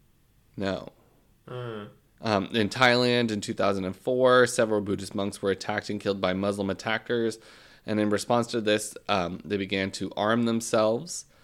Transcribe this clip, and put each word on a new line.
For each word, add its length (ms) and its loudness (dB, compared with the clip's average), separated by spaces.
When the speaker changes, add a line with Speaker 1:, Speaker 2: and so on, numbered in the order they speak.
Speaker 1:
"No." 340 -4
Speaker 2:
Hmm. 380 -10
Speaker 1:
Um, 300 0
in 160 2
Thailand 640 4
in 100 -2
two 140 -6
thousand 280 0
and 120 -4
four, 500 6
several 340 2
Buddhist 360 -4
monks 260 -4
were 80 0
attacked 400 -4
and 100 -4
killed 220 -2
by 120 0
Muslim 360 -2
attackers. 720 -2
And 140 -2
in 120 2
response 360 0
to 140 -2
this, 340 0
um, 340 -2
they 140 -4
began 340 -2
to 240 -6
arm 280 2
themselves. 840 0